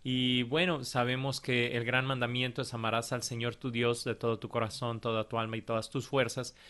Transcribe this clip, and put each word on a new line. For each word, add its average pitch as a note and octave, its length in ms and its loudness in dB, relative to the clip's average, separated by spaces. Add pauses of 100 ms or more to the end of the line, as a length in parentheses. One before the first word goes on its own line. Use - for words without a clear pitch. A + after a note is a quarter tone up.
Y B2+ 420 2
bueno, D3 420 2
sabemos C3 560 0
que B2 340 2
el A#2+ 80 0
gran B2+ 220 2
mandamiento B2 560 0
es: B2 120 -6
"Amarás A2+ 380 0
al B2 100 0
Señor A#2 360 -4
tu C3 120 -4
Dios A#2+ 360 2
de A#2 100 -2
todo A2+ 240 0
tu - 80 -6
corazón, A2+ 540 -2
toda A2 260 0
tu A#2 100 -4
alma A2+ 200 -2
y A2 40 -6
todas A2+ 280 -2
tus B2+ 180 -4
fuerzas", B2+ 480 0 (140)